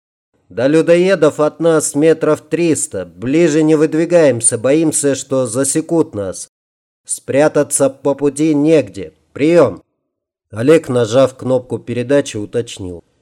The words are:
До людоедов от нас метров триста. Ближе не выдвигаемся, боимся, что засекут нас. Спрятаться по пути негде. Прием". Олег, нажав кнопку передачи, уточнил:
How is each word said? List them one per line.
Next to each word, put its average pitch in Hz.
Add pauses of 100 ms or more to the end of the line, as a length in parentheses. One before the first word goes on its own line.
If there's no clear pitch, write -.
(480)
До 110
людоедов 165
от 151
нас 165
метров 156
триста. 147
Ближе 143
не 156
выдвигаемся, 156
боимся, 143
что 131
засекут 156
нас. 95 (580)
Спрятаться -
по 139
пути 147
негде. 143 (200)
Прием". 143 (680)
Олег, 143
нажав 123
кнопку 127
передачи, 123
уточнил: 104 (180)